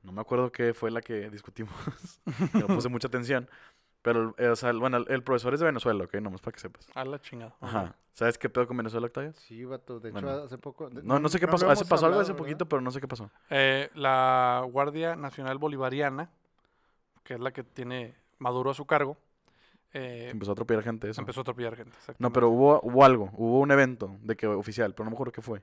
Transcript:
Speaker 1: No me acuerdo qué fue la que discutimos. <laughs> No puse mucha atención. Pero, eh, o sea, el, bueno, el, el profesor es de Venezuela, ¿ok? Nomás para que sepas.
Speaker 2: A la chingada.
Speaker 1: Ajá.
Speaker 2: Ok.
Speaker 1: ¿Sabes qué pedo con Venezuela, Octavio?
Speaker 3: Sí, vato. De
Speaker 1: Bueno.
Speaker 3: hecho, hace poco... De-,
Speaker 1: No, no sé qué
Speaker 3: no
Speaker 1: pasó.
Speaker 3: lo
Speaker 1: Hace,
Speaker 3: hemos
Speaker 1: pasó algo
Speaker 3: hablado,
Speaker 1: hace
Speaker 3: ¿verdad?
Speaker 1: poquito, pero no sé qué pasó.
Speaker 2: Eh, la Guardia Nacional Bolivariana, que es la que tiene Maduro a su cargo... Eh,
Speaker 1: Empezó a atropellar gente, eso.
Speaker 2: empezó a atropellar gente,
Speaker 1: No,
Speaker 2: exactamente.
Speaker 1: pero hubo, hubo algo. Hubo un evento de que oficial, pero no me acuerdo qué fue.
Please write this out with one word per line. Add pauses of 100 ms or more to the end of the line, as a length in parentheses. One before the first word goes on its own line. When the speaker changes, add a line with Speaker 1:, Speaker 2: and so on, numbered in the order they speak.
Speaker 1:
No
me
acuerdo
qué
fue
la
que
discutimos. (520)
<laughs>
No
puse
mucha
atención. (540)
Pero,
eh,
o
sea,
el,
bueno,
el,
el
profesor
es
de
Venezuela,
¿ok?
Nomás
para
que
sepas.
Speaker 2:
A
la
chingada.
Speaker 1:
Ajá.
Speaker 2:
Ok. (160)
Speaker 1:
¿Sabes
qué
pedo
con
Venezuela,
Octavio?
Speaker 3:
Sí,
vato.
De
Speaker 1:
Bueno.
Speaker 3:
hecho,
hace
poco...
De-,
Speaker 1:
No,
no
sé
qué
Speaker 3:
no
Speaker 1:
pasó.
Speaker 3:
lo
Speaker 1:
Hace,
Speaker 3:
hemos
Speaker 1:
pasó
algo
Speaker 3:
hablado,
Speaker 1:
hace
Speaker 3:
¿verdad?
Speaker 1:
poquito,
pero
no
sé
qué
pasó. (200)
Speaker 2:
Eh,
la
Guardia
Nacional
Bolivariana, (920)
que
es
la
que
tiene (260)
Maduro
a
su
cargo... (760)
Eh,
Speaker 1:
Empezó
a
atropellar
gente,
eso.
Speaker 2:
empezó
a
atropellar
gente,
Speaker 1:
No,
Speaker 2:
exactamente.
Speaker 1:
pero
hubo,
hubo
algo.
Hubo
un
evento
de
que
oficial,
pero
no
me
acuerdo
qué
fue.